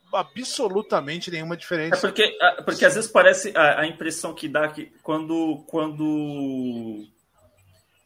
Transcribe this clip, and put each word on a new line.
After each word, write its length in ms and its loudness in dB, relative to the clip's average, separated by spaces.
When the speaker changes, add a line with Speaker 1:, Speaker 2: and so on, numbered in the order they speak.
Speaker 1:
absolutamente 1160 -4
nenhuma 260 -6
diferença. 380 -2
Speaker 2:
É 40 2
porque, 400 0
a-, 220 4
porque 240 2
às 80 6
vezes 160 -4
parece 480 6
a, 220 6
a 80 0
impressão 480 -8
que 120 -8
dá 200 0
que 340 -12
quando, 680 -2
quando, 1400 -4